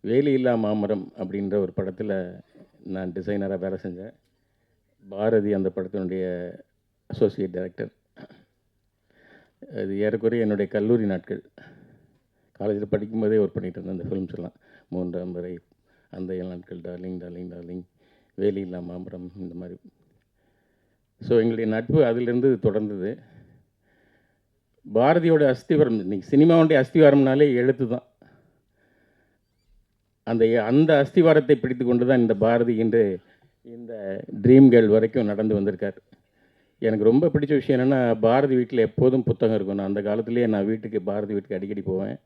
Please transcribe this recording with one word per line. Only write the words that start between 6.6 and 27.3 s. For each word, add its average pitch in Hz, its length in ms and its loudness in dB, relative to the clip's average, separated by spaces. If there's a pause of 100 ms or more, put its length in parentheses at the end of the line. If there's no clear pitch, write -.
அசோசியேட் 98 440 -2
டைரக்டர். 92 380 -10 (1800)
அது 98 260 -6
ஏறக்குறைய 107 440 -2
என்னுடைய 101 280 -2
கல்லூரி 110 340 0
நாட்கள். 95 380 -6 (1080)
காலேஜில் 104 380 -6
படிக்கும்போதே 107 460 -2
ஒர்க் 101 180 0
பண்ணிட்டு 90 280 -10
இருந்தேன் 92 180 -10
அந்த 87 40 -12
ஃபிலிம்ஸ் 92 320 -8
எல்லாம். 85 160 -12 (360)
மூன்றாம் 90 440 -8
வரை, 87 260 -12 (520)
அந்த 92 240 -10
ஏழு 90 100 -8
நாட்கள், 90 340 -14
டார்லிங், 90 400 -12
டார்லிங், 87 300 -14
டார்லிங், 87 340 -14 (520)
வேலி 98 260 -2
இல்லா 90 200 -10
மாமரம், 90 580 -14
இந்த 87 160 -12
மாதிரி. 90 240 -14 (1400)
So 120 180 0
எங்களுடைய 113 320 -2
நட்பு 117 340 0
அதிலிருந்து 120 580 0
தொடர்ந்தது. 104 560 -4 (1800)
பாரதியோட 156 540 4
அஸ்திவாரம், 127 520 0
இன்னைக்கு 95 360 -4
சினிமாவுடைய 160 480 6
அஸ்திவாரம்னாலே 143 680 6